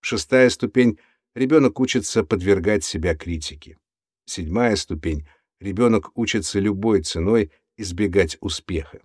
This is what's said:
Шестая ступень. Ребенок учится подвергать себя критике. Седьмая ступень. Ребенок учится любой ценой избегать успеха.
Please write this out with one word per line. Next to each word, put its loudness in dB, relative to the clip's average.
Шестая 2
ступень. 2
Ребенок 2
учится 0
подвергать 2
себя -2
критике. -10
Седьмая -2
ступень. -6
Ребенок 0
учится -4
любой 0
ценой -2
избегать 0
успеха. -8